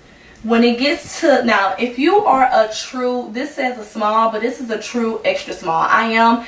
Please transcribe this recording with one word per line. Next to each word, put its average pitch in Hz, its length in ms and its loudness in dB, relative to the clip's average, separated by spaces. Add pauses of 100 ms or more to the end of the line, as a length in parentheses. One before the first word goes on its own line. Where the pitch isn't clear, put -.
(420)
When 226 220 2
it 233 140 2
gets 285 440 -4
to, 262 240 4
now, 196 340 0
if 240 180 -4
you 349 280 4
are 262 180 4
a 220 300 4
true, 247 580 -6
this 262 240 -8
says 247 220 -4
a 214 80 -12
small, 220 440 0
but 214 120 -4
this 254 180 -4
is 233 120 -8
a 208 100 -4
true 226 420 -4
extra 190 300 -2
small. 160 340 -2
I 226 180 2
am, 226 420 2